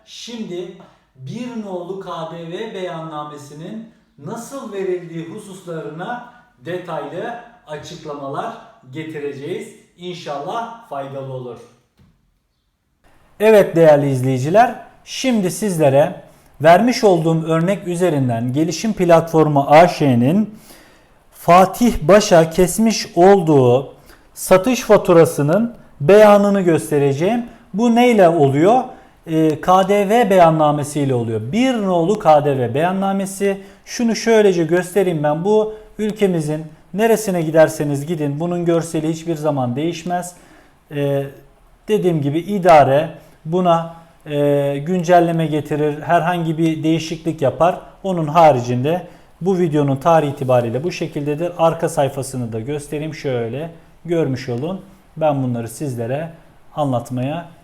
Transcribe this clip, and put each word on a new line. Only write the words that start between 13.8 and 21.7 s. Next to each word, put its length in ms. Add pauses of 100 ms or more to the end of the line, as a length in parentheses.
izleyiciler, 640 (300)
şimdi 460
sizlere 640 (480)
vermiş 420
olduğum 400
örnek 440
üzerinden 640
Gelişim 400
Platformu 760
A 200
Ş'nin 680 (760)
Fatih 720